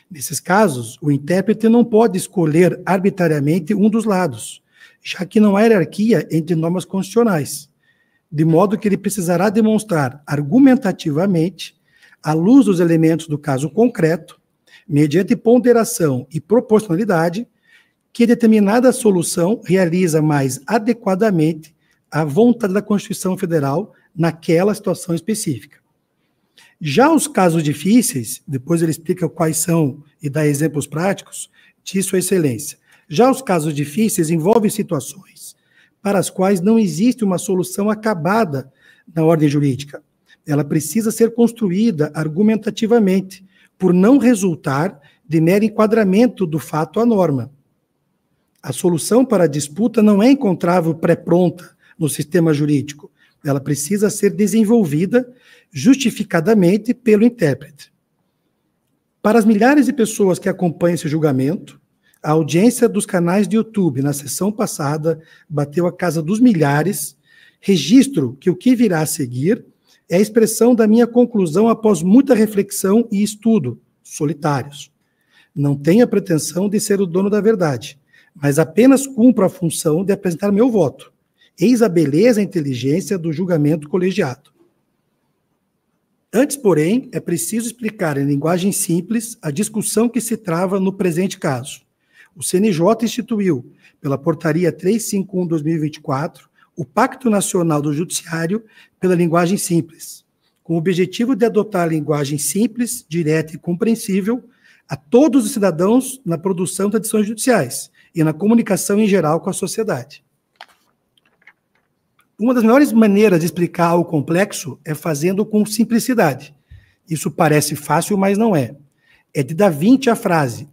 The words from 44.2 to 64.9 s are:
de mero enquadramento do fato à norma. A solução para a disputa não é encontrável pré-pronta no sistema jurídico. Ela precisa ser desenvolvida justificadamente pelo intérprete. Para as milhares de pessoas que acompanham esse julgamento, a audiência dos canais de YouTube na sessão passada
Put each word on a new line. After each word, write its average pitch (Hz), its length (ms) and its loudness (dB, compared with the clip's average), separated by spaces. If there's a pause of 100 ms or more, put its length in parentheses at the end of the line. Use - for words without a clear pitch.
de 160 100 0
mero 190 280 2
enquadramento 214 800 2
do 156 120 -4
fato 160 400 -6
à 233 60 0
norma. 170 480 0 (1080)
A 135 100 -8
solução 190 500 0
para 202 220 2
a - 20 4
disputa 151 560 -2
não 208 200 4
é 254 80 6
encontrável 180 640 0
pré-pronta 170 800 -2 (220)
no 156 100 -2
sistema 160 460 0
jurídico. 147 560 -4 (340)
Ela 139 160 -2
precisa 190 480 -2
ser 202 220 0
desenvolvida 202 1000 0 (400)
justificadamente 196 1200 2
pelo 208 320 2
intérprete. - 680 -2 (1300)
Para 214 160 2
as 202 60 4
milhares 226 420 4
de 254 60 0
pessoas 202 460 0
que - 100 -6
acompanham 175 460 -2
esse 160 140 -6
julgamento, 143 720 -2 (420)
a 147 100 -2
audiência 170 560 2
dos 196 180 -4
canais 180 400 0
de 190 100 -2
YouTube 180 460 -2
na 143 100 -2
sessão 180 380 -6
passada 160 680 -4 (280)